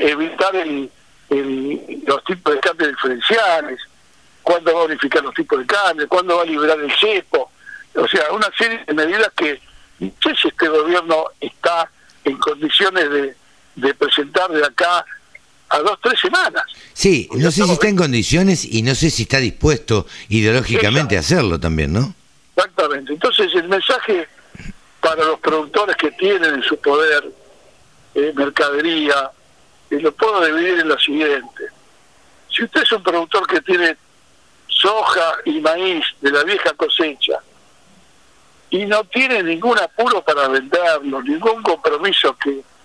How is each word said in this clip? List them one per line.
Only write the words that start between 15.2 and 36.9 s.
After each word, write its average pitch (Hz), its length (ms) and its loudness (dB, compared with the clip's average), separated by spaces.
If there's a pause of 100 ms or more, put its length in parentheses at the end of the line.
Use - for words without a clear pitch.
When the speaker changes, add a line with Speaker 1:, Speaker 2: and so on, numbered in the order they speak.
Speaker 1:
a 147 100 2
dos, 190 220 0
tres 240 200 2
semanas. 339 420 0 (300)
Speaker 2:
Sí, 156 340 2
Speaker 1:
Porque 131 160 -2
Speaker 2:
no 165 60 4
sé 143 60 -2
si 196 60 2
Speaker 1:
estamos 180 120 2
Speaker 2:
está - 160 2
en 196 80 2
condiciones 160 680 2
y 110 180 -2
no 127 120 0
sé 160 140 0
si 117 140 -2
está 139 160 0
dispuesto 117 680 0 (240)
ideológicamente 110 840 2
a 87 40 0
Speaker 1:
Exacto. 113 220 2
Speaker 2:
hacerlo 82 180 0
también, 78 340 0
¿no? 135 200 0 (420)
Speaker 1:
Exactamente. 143 580 -2
Entonces, 185 420 0
el 175 120 0
mensaje 196 600 0 (760)
para 160 240 2
los 156 140 0
productores 156 580 0
que 147 140 0
tienen 180 440 0
en 123 80 -4
su 151 160 0
poder, 147 520 2 (840)
eh, 147 200 2
mercadería, 143 960 0 (600)
y 143 40 -2
lo 151 180 0
puedo 208 320 2
dividir 170 340 0
en 160 80 0
lo 139 120 0
siguiente. 143 640 -2 (920)
Si 233 80 -2
usted 294 200 -2
es - 80 2
un 202 120 -2
productor 175 440 0
que 170 140 0
tiene 175 360 0 (680)
soja 185 680 0 (120)
y - 140 -2
maíz 165 460 0 (160)
de 139 100 2
la 147 120 2
vieja 180 300 0
cosecha - 640 -2 (1300)